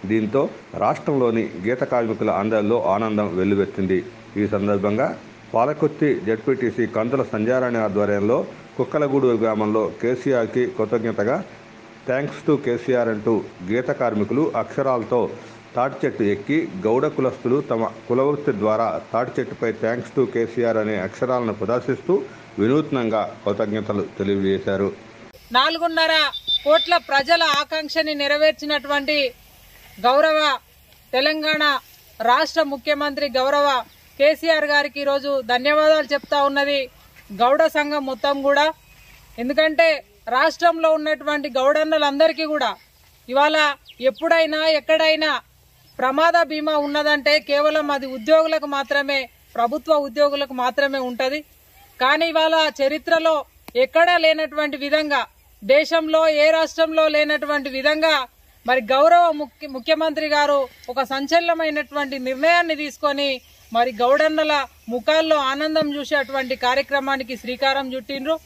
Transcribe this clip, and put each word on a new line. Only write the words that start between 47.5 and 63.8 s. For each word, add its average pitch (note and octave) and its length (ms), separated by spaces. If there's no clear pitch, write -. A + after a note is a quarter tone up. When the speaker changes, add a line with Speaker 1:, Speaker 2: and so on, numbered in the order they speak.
Speaker 2:
అది C#4 140
ఉద్యోగులకు D4+ 600
మాత్రమే, C#4 640
ప్రభుత్వ C4 380
ఉద్యోగులకు C#4+ 600
మాత్రమే C4+ 460
ఉంటది. C4 400
కానీ D4+ 240
ఇవాళ D#4+ 460
చరిత్రలో D#4 640
ఎక్కడా E4 420
లేనటువంటి D4+ 600
విధంగా, C#4+ 480
దేశంలో D#4 640
ఏ D4+ 220
రాష్ట్రంలో D#4+ 560
లేనటువంటి D4 640
విధంగా D4 580
మరి B3+ 140
గౌరవ D#4+ 500
ముఖ్య-, D4 400
ముఖ్యమంత్రి D#4 560
గారు D4 400
ఒక B3+ 140
సంచలనమైనటువంటి D4 1160
నిర్ణయాన్ని D#4 560
తీసుకొని C#4+ 680
మరి A#3+ 200